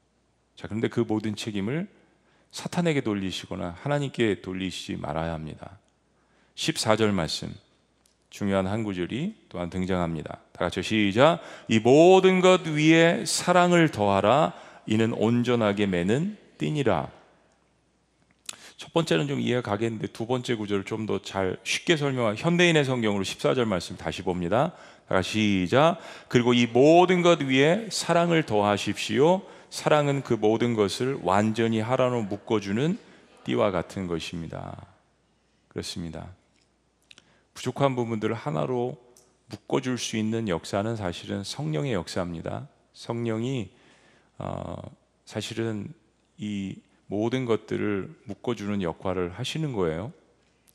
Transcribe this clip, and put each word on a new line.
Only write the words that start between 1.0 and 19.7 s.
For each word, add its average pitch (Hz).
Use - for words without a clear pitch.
모든 107
책임을 113
사탄에게 165
돌리시거나 95
하나님께 131
돌리시지 92
말아야 82
합니다. 78
십사 -
절 107
말씀, 85
중요한 98
한 107
구절이 104
또한 87
등장합니다. 90
다 -
같이 90
시작. 110
"이 113
모든 180
것 180
위에 160
사랑을 175
더하라. 101
이는 110
온전하게 113
매는 107
띠니라." 123
첫 -
번째는 160
좀 139
이해가 120
가겠는데 110